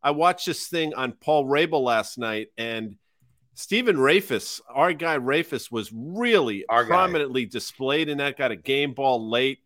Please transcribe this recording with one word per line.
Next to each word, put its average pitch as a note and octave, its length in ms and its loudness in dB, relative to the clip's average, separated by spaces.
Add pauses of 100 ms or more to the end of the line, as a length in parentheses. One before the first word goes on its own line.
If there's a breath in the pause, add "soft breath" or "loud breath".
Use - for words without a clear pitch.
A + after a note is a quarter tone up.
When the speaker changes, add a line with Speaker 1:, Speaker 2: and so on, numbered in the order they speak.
Speaker 1:
I C#3+ 80 2
watched E3+ 360 2
this E3+ 200 -4
thing D#3+ 280 -4
on B2+ 180 -4
Paul D3+ 340 2
Rabel D3 380 2
last A#2 340 0
night, A2 300 -4 (100)
and A2+ 380 -6 (580)
Stephen A3 420 0
Rafis, C#3 720 2
our D3 240 2
guy D#3+ 240 -2
Rafis, C#3 540 -2
was G#2+ 220 -6
really D3+ 760 0
Speaker 2:
Our A#2+ 140 4
guy. A2+ 60 -2
Speaker 1:
prominently D#3 580 2
displayed C#3 640 -4
in D3 100 -4
that, C#3+ 180 -4
got C3 140 0
a C3 60 -6
game C#3 380 -2
ball B2 360 0
late. B2+ 360 0